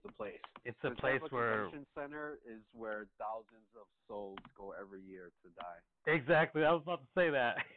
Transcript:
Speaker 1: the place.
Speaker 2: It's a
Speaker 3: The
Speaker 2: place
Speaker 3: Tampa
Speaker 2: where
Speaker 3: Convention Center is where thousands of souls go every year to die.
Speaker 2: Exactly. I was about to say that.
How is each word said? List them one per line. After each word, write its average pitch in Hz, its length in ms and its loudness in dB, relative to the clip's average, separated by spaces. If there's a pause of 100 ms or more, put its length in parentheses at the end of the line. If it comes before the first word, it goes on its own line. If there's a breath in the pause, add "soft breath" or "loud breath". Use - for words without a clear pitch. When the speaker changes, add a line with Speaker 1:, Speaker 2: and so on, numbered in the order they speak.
Speaker 1:
the 101 60 -10
place. 101 260 -8 (280)
Speaker 2:
It's 117 180 -8
a 143 80 0
Speaker 3:
The 123 60 -6
Speaker 2:
place 131 220 2
Speaker 3:
Tampa 135 160 -4
Speaker 2:
where 113 280 4
Speaker 3:
Convention 117 240 -6 (100)
Center 147 400 -8 (100)
is 110 140 -12 (120)
where 110 340 -6 (100)
thousands 110 580 -8
of 110 120 -18 (200)
souls 101 300 -8 (180)
go 98 240 -12
every 98 220 -12
year 92 300 -16 (100)
to 90 80 -20 (100)
die. 87 560 -2
Speaker 2:
Exactly. 156 480 4
I 151 80 8
was 170 120 2
about 170 180 -4
to 131 140 -20
say 170 160 6
that. 120 260 4 (200)